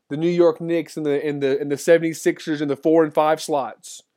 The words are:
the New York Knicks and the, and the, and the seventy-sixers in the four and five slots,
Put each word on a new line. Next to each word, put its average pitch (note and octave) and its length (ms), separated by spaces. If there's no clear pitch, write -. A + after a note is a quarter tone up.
the C#3+ 80
New E3 140
York E3+ 300
Knicks E3 360
and D#3 80
the, C#3+ 220
and C#3+ 160
the, C#3 180
and C#3+ 80
the C#3+ 80
seventy-sixers E3 840
in D3+ 80
the C#3 80
four D#3+ 260
and D3+ 100
five D#3 280
slots, - 600